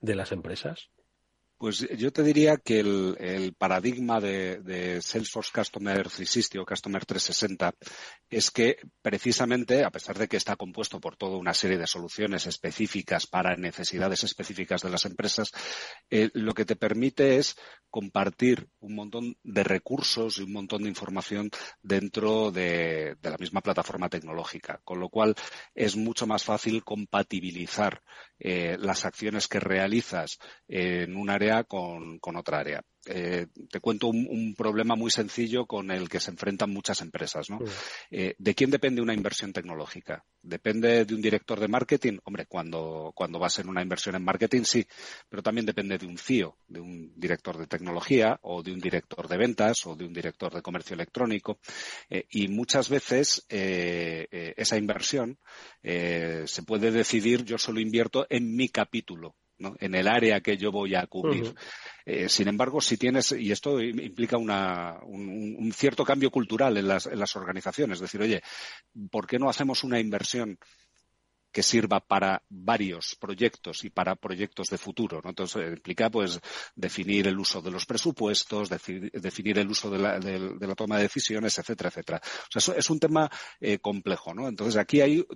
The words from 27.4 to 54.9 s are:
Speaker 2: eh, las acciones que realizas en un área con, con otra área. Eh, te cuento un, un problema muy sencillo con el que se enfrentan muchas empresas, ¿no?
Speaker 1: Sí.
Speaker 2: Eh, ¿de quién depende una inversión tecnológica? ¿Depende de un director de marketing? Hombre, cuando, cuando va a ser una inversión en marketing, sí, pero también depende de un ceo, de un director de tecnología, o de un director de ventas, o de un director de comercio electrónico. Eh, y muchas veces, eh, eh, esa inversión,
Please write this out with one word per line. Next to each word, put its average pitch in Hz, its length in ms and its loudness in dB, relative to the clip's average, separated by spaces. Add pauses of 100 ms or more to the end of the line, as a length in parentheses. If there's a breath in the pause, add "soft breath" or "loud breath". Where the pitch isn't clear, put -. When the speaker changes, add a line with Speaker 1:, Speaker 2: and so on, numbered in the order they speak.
Speaker 2:
eh, 90 400 -2
las 98 240 -2
acciones 104 420 -2
que 101 140 0
realizas 95 800 0 (260 loud breath)
en 90 500 -2
un 101 140 -2
área 104 220 4 (160)
con, 85 500 -8
con 85 180 -8
otra 76 240 -2
área. 73 220 -6 (220)
Eh, 87 440 -2 (200)
te 95 120 -8
cuento 113 260 0
un, 117 240 2
un 113 240 -2
problema 110 400 2
muy 113 160 0
sencillo 117 560 0
con 98 240 -6
el 92 180 -2
que 87 120 -2
se - 100 -4
enfrentan 98 400 -2
muchas 98 300 -2
empresas, 82 500 -6
¿no? 107 80 -6
Speaker 1:
Sí. 110 140 -6 (400 loud breath)
Speaker 2:
Eh, 92 260 -2
¿de 95 160 2
quién 135 160 6
depende 131 320 2
una 113 100 2
inversión 101 400 -2
tecnológica? 82 720 -8 (160)
¿Depende 113 640 4
de 110 100 0
un 110 60 -2
director 107 380 2
de 107 80 0
marketing? 120 580 2
Hombre, 90 220 -8
cuando, 80 680 -6
cuando 85 260 -2
va 90 80 2
a - 20 2
ser 92 160 -4
una 92 160 -2
inversión 92 320 -2
en 92 100 -4
marketing, 107 380 2
sí, 107 240 2 (420 loud breath)
pero 98 140 -8
también 110 240 0
depende 98 320 -2
de 90 80 -8
un 87 100 -12
ceo, 101 400 0 (120)
de 85 120 -12
un 85 360 -12
director 87 420 -2
de 82 80 -8
tecnología, 110 760 2
o 87 200 -6
de 92 100 -8
un 92 60 -6
director - 500 -4
de 90 80 -2
ventas, 117 480 4
o 82 120 -10
de 87 100 -10
un 85 60 -12
director 85 420 -6
de 85 80 -6
comercio 90 320 -8
electrónico. 107 640 -2 (500 loud breath)
Eh, - 220 -4
y 101 180 2
muchas 120 400 2
veces, 139 600 2
eh, 87 840 -2
eh, 85 260 -8
esa 107 220 0
inversión, 113 600 0 (440 loud breath)